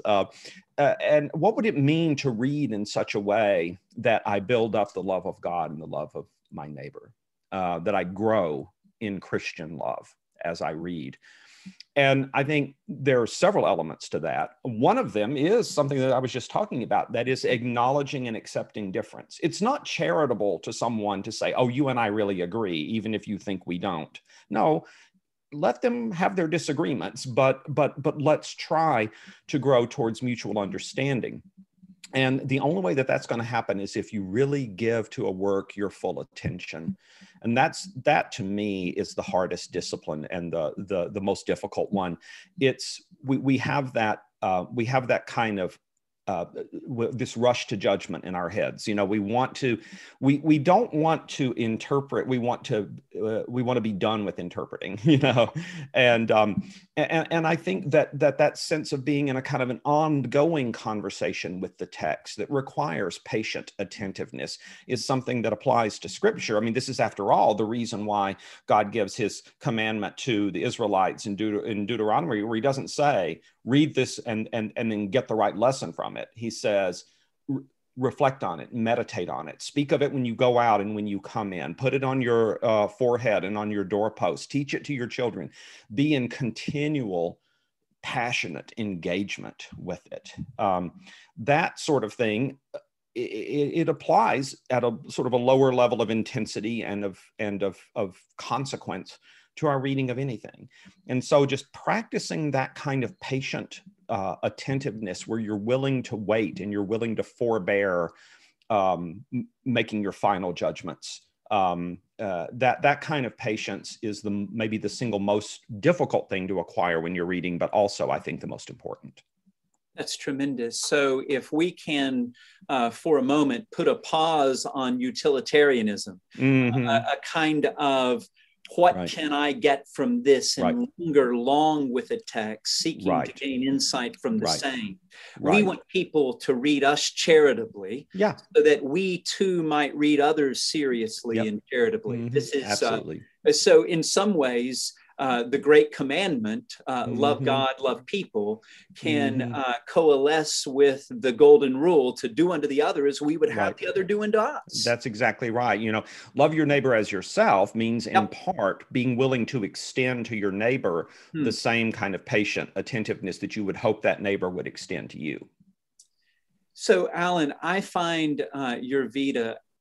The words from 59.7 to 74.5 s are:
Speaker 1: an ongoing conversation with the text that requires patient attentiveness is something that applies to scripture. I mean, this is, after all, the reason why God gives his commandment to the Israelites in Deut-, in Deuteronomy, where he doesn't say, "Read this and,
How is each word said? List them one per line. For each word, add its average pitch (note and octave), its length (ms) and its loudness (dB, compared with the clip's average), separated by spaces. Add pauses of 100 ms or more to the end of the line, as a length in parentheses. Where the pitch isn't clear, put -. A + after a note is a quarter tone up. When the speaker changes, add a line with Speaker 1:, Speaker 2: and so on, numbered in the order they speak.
Speaker 1:
an B2 160 -8
ongoing D3 840 2
conversation F#2+ 880 -6
with - 180 -8
the F#2 80 -8
text - 500 -6
that G#2 140 -6
requires C#3 720 -4
patient - 580 -6
attentiveness F2+ 800 -10 (280)
is A#2 200 -6
something B2+ 340 -2
that G#2+ 140 -2
applies A#2 460 0
to - 100 -10
scripture. F#3 480 0
I - 20 2
mean, A2+ 140 0
this B2 160 -4
is, A#2+ 100 -4
after G#2+ 320 0
all, E3 220 6
the A2 100 0
reason A2 400 -4
why G2+ 320 -2 (300)
God G#2+ 260 4
gives G#2 240 -2
his - 280 -4 (160)
commandment A2 580 -2
to G#2 320 0
the F2 120 -4
Israelites G2+ 640 0
in G2+ 120 -6
Deut-, G#2 280 -2
in G#2 220 -4
Deuteronomy, A2 560 0
where A2+ 120 -4
he A2+ 60 -2
doesn't C3+ 280 0
say, A#2 520 0 (240)
"Read C#3+ 300 4
this B2+ 240 0
and, A2 340 -4